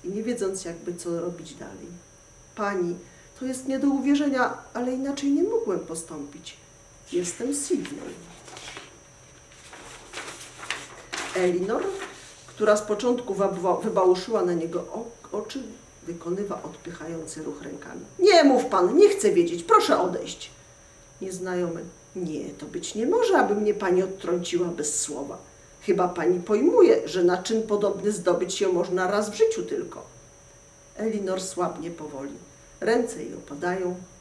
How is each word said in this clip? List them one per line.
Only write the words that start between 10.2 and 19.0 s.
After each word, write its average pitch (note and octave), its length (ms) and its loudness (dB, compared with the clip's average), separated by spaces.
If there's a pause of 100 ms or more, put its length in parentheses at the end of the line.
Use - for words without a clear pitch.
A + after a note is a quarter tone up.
Elinor, F#3 480 2 (640)
która G#3+ 300 4
z G#3 40 -2
początku A#3+ 520 -2
wabła-, F3+ 500 0
wybałuszyła G3 580 2
na F3 120 2
niego E3 260 -2
o-, - 320 -10 (200)
oczy, A3 320 -6 (440)
wykonywa F3 560 -6
odpychający D#3+ 800 -10
ruch C#3+ 180 -10
rękami. - 400 -14 (180)
"Nie F4+ 240 10
mów C4 220 6
pan, F#3+ 320 4
nie G4+ 120 10